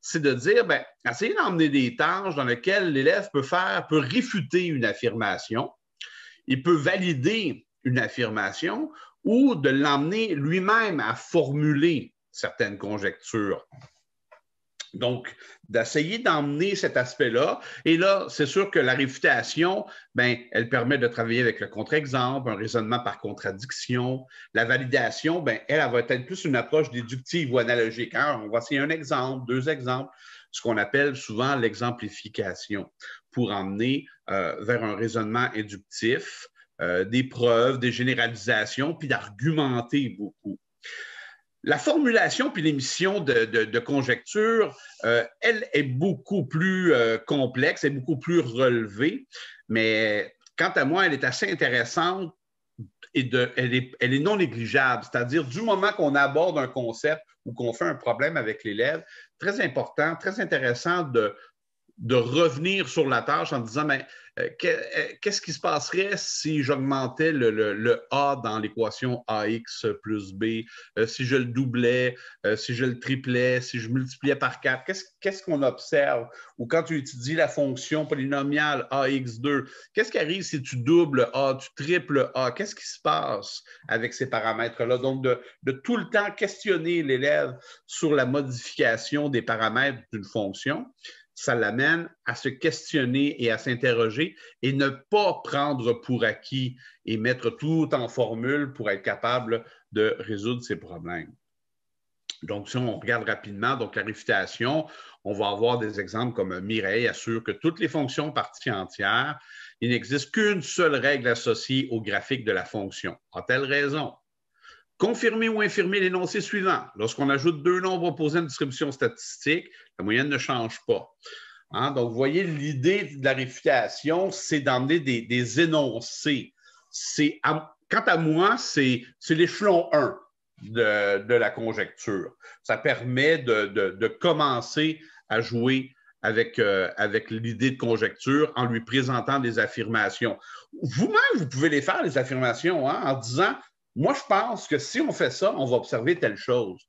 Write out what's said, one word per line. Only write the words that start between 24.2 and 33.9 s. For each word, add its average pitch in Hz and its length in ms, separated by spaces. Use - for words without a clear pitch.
La 113 120
validation, 127 760
ben, 113 260
elle, 147 120
elle 135 120
va 120 100
être 127 260
plus 185 180
une 139 100
approche 151 360
déductive 127 600
ou 127 60
analogique, 117 560
hein. 135 320
On 104 40
va 117 100
essayer 139 200
un 147 120
exemple, 131 560
deux 127 200
exemples, 135 440
ce - 100
qu'on 113 160
appelle 139 380
souvent 127 400
l'exemplification, 104 1400
pour 117 200
emmener, 104 540